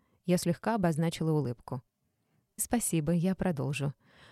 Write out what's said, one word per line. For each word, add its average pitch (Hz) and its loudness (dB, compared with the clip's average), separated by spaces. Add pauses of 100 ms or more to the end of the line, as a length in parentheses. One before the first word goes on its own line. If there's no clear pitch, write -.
(260)
Я 180 4
слегка 214 0
обозначила 165 0
улыбку. 131 -2 (760)
«Спасибо, 170 0
я 180 2
продолжу. 139 -2 (380)